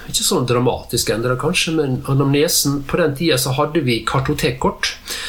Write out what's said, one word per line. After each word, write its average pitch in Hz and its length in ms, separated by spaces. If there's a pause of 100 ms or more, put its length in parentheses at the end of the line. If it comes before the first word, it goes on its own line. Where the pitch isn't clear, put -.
(120)
ikke - 120
sånn 165 220
dramatisk 123 640
endret 123 320
kanskje, 165 320
men 139 320
anamnesen, 139 800
på 165 160
den 147 160
tiden 147 240
så 135 100
hadde 147 320
vi 117 220
kartotekkort, 147 880 (340)